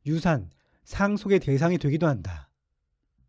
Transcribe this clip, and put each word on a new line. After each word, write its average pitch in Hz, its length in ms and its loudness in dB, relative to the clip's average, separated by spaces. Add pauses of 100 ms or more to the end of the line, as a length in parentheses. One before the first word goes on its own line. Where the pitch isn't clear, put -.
유산, 151 440 0 (340)
상속의 196 560 0
대상이 151 380 2
되기도 156 300 0
한다. 90 420 -4 (800)